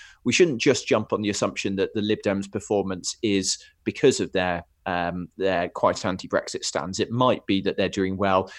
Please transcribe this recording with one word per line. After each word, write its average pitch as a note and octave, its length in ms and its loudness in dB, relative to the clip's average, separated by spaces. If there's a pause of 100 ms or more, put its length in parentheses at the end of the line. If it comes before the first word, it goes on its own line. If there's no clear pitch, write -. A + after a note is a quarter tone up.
(220)
we B2+ 100 0
shouldn't D3 280 4
just - 260 2
jump G#2+ 260 0
on G#2 100 -2
the G#2 80 0
assumption G2 460 -2
that F#2+ 180 -2
the G#2+ 80 -2
Lib G#2 220 0
Dems' G2 280 -2
performance F#2+ 680 -2
is G2 360 0 (240)
because C3 380 2
of F#2+ 100 -2
their, F2+ 320 0 (240)
um, F2 500 -2
their F2+ 320 0
quite - 380 0
anti-Brexit - 580 -2
stance. F#2 360 -4
It A2 100 0
might B2 360 2
be G2 160 2
that G2 140 -2
they're F#2+ 120 0
doing F#2+ 280 -2
well, F#2+ 420 2